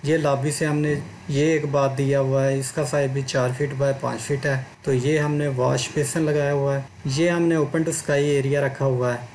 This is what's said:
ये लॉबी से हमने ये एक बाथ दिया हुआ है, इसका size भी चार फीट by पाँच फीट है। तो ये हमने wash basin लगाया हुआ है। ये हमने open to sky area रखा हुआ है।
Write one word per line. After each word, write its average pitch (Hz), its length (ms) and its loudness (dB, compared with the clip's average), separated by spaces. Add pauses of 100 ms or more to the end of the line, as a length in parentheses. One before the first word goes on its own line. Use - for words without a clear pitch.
ये 156 120 2
लॉबी 143 340 0
से 156 140 -2
हमने 151 260 0 (380)
ये 143 240 2
एक 151 180 0
बाथ 139 240 2
दिया 139 240 2
हुआ 135 240 2
है, 135 160 2
इसका 135 240 -4
size 139 280 0
भी 135 120 -2
चार 127 300 0
फीट 139 180 -4
by 139 200 0 (100)
पाँच 120 180 -6
फीट 143 260 -4
है। 135 200 0 (200)
तो 139 80 2
ये 135 240 2
हमने 147 320 0
wash 131 460 0
basin 156 280 -2
लगाया 147 280 2
हुआ 139 240 0
है। 135 100 -4 (240)
ये 160 200 2
हमने 170 260 2
open 156 300 0
to 160 80 -2
sky 143 260 0 (140)
area 139 300 2
रखा 135 220 -2
हुआ 123 280 2
है। 120 220 -8